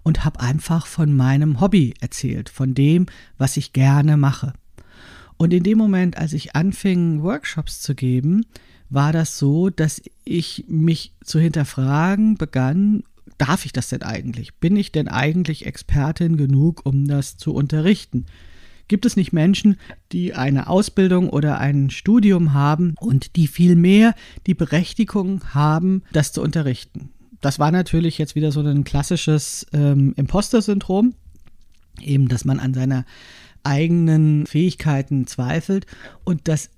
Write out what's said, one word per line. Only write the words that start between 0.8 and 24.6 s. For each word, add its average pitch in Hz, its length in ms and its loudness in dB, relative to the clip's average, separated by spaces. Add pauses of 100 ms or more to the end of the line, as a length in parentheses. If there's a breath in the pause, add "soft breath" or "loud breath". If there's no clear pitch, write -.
von 147 300 0
meinem 135 440 2
Hobby 180 420 2
erzählt, 123 480 -8
von 131 260 -4
dem, 156 320 2 (300 loud breath)
was 135 200 -2
ich - 160 -8
gerne 143 440 4
mache. 139 360 -2 (840 loud breath)
Und 170 160 2
in 180 100 2
dem 208 140 2
Moment, 190 400 2
als 151 160 -4
ich - 220 -8
anfing, 175 680 0
Workshops 190 580 -6
zu 139 140 -4
geben, 131 500 0 (440 loud breath)
war 143 220 0
das 160 280 -2
so, 156 300 2
dass - 320 -4 (220)
ich - 440 -6
mich 160 460 -2 (100)
zu - 160 -2
hinterfragen 165 960 0
begann, 160 680 0 (340)
darf 147 280 -2
ich 135 80 -12
das - 160 -6
denn - 140 -8
eigentlich? 117 520 -10
Bin 175 200 0
ich 196 160 -2
denn 151 160 -2
eigentlich 156 580 -2
Expertin 160 720 -2
genug, 143 480 2
um 139 220 0
das 143 300 -4
zu - 160 -6
unterrichten? 151 720 -2 (640 soft breath)
Gibt 202 160 0
es 226 120 0
nicht 185 160 0
Menschen, 185 420 2 (380 loud breath)
die 175 200 -4
eine 139 360 -2
Ausbildung 185 600 2
oder 151 300 0
ein 139 300 0
Studium 190 640 4
haben 151 440 2
und - 380 -2
die 160 120 4
viel 175 280 4
mehr 202 400 6 (300 loud breath)
die 190 80 0
Berechtigung 185 920 -2 (100)